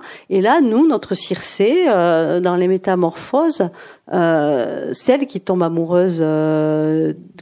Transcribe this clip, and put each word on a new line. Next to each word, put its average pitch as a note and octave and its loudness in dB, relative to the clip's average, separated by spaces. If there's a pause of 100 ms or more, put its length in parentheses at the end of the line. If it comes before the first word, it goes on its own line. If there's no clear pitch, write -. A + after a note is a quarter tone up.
(320)
Et F#3+ 0
là, A#3+ 4
nous, B3+ 4
notre A#3 -2
Circé, A3 -2
euh, E3+ 2
dans F3+ 0
les F3+ 0
Métamorphoses, F#3 0 (440)
euh, D3 0
celle D#3+ 0
qui F#3+ -10
tombe F#3 -2
amoureuse, E3+ 0
euh, D#3 0 (280)